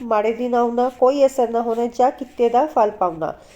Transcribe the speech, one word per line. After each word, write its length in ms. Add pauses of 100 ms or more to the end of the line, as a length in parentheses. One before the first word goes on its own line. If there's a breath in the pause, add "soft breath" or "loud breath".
ਮਾੜੇ 320
ਦਿਨ 220
ਆਉਣਾ, 340
ਕੋਈ 360
ਅਸਰ 240
ਨਾ 120
ਹੋਣਾ, 240
ਜਾਂ 260
ਕਿੱਤੇ 380
ਦਾ 160
ਫਲ 260
ਪਾਉਣਾ। 420 (220 soft breath)